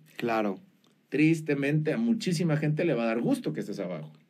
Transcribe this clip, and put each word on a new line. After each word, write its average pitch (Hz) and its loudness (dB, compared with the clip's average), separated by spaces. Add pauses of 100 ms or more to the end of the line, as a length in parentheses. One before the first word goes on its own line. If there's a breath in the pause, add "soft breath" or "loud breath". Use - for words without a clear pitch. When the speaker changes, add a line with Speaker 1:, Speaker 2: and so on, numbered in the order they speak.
(160)
Speaker 1:
Claro. 110 -2 (500)
Speaker 2:
Tristemente, 156 2
a 120 -2
muchísima 151 0
gente 151 0
le 160 2
va 117 0
a 117 0
dar 113 0
gusto 165 -2
que 113 -4
estés 98 -8
abajo. 82 -8 (180)